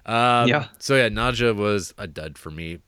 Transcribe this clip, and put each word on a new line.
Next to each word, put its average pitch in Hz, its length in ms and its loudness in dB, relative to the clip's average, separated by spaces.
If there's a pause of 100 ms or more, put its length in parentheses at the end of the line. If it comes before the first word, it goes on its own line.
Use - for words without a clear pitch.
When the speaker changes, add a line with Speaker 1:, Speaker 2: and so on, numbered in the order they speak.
Speaker 1:
Um, 120 420 2
Speaker 2:
Yeah. 143 200 2 (100)
Speaker 1:
so, - 180 0
yeah, 123 140 4
Nausea 117 420 0
was 104 460 -2
a 104 80 -10
dud 78 320 -12
for 87 140 -14
me, 82 260 -10 (100)